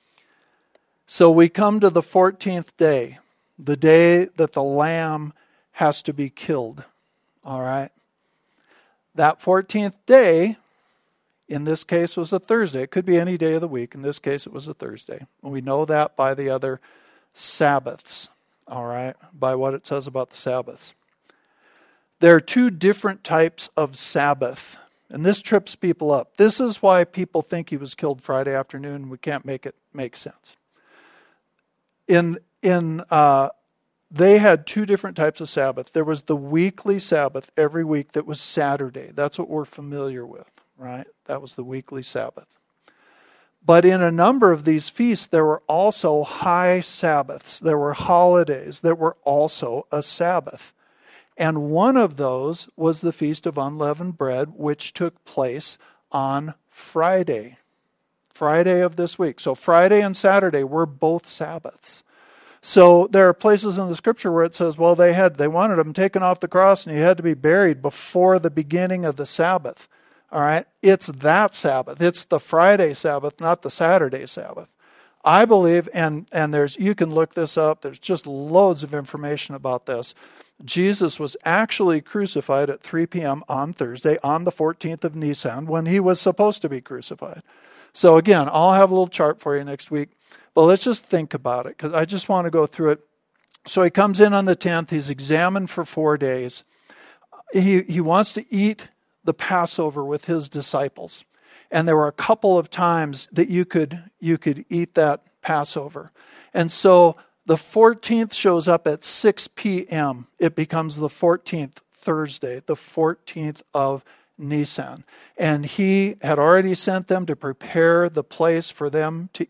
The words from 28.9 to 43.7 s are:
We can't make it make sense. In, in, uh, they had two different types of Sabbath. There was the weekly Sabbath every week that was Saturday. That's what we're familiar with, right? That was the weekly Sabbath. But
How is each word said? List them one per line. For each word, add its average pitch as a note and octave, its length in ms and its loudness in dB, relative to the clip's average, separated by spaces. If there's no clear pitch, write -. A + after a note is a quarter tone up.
We C3 80 -18
can't D3 260 -10
make C3+ 220 -10
it - 80 -16
make C3 240 -12
sense. - 400 -20
In, F3 300 2
in, E3+ 480 0
uh, C#3 400 4
they G3 220 6
had F3 280 4
two G#3+ 200 -6
different F#3+ 300 -4
types D#3 240 -2
of D#3+ 80 -12
Sabbath. C3 440 -4
There D#3 120 0
was D3+ 180 -4
the D#3 140 -4
weekly F3+ 600 -2
Sabbath C#3 580 -4
every D#3+ 280 0
week D3+ 280 -4
that D3+ 140 -6
was D3+ 140 -10
Saturday. C#3 760 -6
That's D3 240 -6
what E3+ 120 -10
we're D3+ 140 -6
familiar C#3 600 -12
with, - 260 -20
right? B2+ 280 -16
That C#3 160 -8
was C3 120 -20
the B2+ 100 -12
weekly C3 380 -14
Sabbath. - 440 -12
But E3+ 200 6